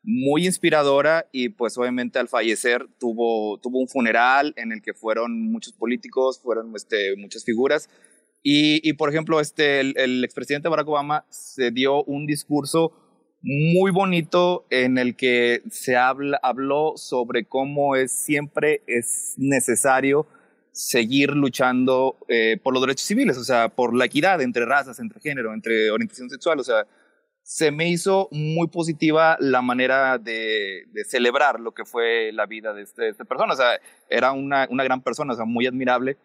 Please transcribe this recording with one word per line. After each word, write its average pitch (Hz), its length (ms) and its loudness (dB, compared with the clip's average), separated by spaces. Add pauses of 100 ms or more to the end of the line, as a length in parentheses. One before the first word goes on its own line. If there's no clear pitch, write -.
muy 135 440 0
inspiradora 156 840 2
y, 123 180 -2
pues, 113 280 -4
obviamente 123 400 -2
al 120 100 -2
fallecer 120 600 0 (120)
tuvo, 113 640 -2
tuvo 123 180 -4
un 127 80 0
funeral 127 720 2
en 113 140 -8
el 107 100 -10
que 107 140 -10
fueron 113 560 -2
muchos 113 220 -8
políticos, 127 680 -2
fueron, 113 340 -6
este, 101 420 -4
muchas 101 280 -16
figuras. 135 420 0 (540)
Y, 151 400 2
y, 156 120 0
por 147 160 -2
ejemplo, 156 300 0
este, 147 400 0
el, 135 180 0
el 127 260 0
expresidente 143 460 -4
Barack 151 180 0
Obama 147 420 -2
se - 400 -4
dio 135 340 0
un 143 220 -6
discurso 147 1160 -4
muy 165 480 2
bonito 180 800 2
en 127 260 2
el 123 180 0
que 120 540 2
se - 260 -4
habla, 135 460 0
habló 139 540 -2
sobre 123 520 -4
cómo 139 480 -2
es, 131 160 0
siempre 147 760 -2
es - 500 -4
necesario 135 880 2 (460)
seguir 135 640 0
luchando, 131 840 2 (100)
eh, 113 360 2
por 131 100 0
los 131 80 2
derechos 165 240 -2
civiles, 208 320 0
o 120 60 -10
sea, 117 260 2
por 117 260 0
la 127 100 4
equidad 156 360 2
entre 123 240 0
razas, 135 340 -2
entre 113 220 -12
género, 127 320 -6
entre 110 380 0
orientación 117 360 -4
sexual, 139 320 -2
o 123 40 -4
sea, 110 240 0 (560)
se - 280 0
me 160 180 -2
hizo 190 420 2
muy 156 360 -2
positiva 160 720 2
la 127 240 2
manera 127 560 2
de, 110 640 -4 (100)
de 104 100 -8
celebrar 123 560 2
lo 117 140 -8
que 113 120 -12
fue 117 460 2
la 107 140 -2
vida 110 260 -8
de 104 120 -10
este, - 180 -10
de 113 80 2
esta 107 160 -10
persona, 170 280 0
o 131 40 -2
sea, 120 220 2 (300)
era 123 220 2
una, 139 380 0
una 131 140 -2
gran 127 180 0
persona, 131 320 -4
o - 20 -2
sea, 113 100 -6
muy 117 200 0
admirable. 127 600 -2